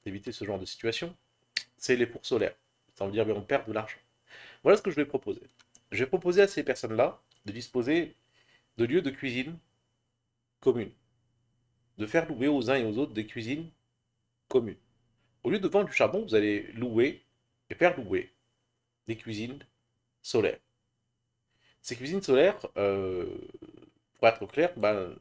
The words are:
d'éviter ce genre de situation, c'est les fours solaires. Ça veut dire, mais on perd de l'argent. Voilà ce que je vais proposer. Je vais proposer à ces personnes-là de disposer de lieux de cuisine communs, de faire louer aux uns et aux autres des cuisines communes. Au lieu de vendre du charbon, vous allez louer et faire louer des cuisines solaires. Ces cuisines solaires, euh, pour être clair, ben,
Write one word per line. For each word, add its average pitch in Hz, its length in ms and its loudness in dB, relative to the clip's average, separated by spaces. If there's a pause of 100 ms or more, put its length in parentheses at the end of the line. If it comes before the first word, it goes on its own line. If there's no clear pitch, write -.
d'éviter 101 260 -10
ce 107 140 -10
genre 98 160 -6
de 92 60 -12
situation, 139 500 -6 (600)
c'est 127 200 2
les 120 100 2
fours - 200 -10
solaires. 107 280 0 (400)
Ça 98 120 -4
veut 98 60 -6
dire, 107 140 0
mais 107 60 0
on 101 100 -4
perd 135 240 -2
de 110 60 -6
l'argent. 107 260 -6 (640)
Voilà 185 140 8
ce 202 60 -2
que 190 80 -4
je 165 60 -6
vais 147 100 2
proposer. - 340 -4 (520)
Je 110 120 -2
vais - 40 -2
proposer 180 340 2
à 196 40 8
ces 180 160 -2
personnes-là 127 580 0 (260)
de 101 60 -6
disposer 127 640 -2 (640)
de 113 80 0
lieux 147 180 2
de 139 80 -4
cuisine 127 480 -6 (1040)
communs, 117 320 2 (1080)
de 107 80 -4
faire 165 220 0
louer 131 180 -4
aux 135 240 2
uns 139 60 4
et 123 80 0
aux 107 120 -4
autres 139 160 -2
des 110 140 -6
cuisines 139 420 -8 (800)
communes. 117 320 0 (640)
Au 123 80 -2
lieu 208 80 2
de 190 80 0
vendre 196 220 2
du - 40 -14
charbon, 127 300 2
vous 139 140 2
allez 104 380 2
louer 120 500 0 (460)
et - 40 -12
faire 170 260 2
louer 92 320 -4 (760)
des 113 80 -6
cuisines 113 420 -10 (640)
solaires. - 380 0 (1200)
Ces 123 140 -10
cuisines 156 260 -6
solaires, 151 420 4 (120)
euh, 95 500 0 (880)
pour 117 140 6
être 107 180 2
clair, 165 300 0
ben, 104 440 0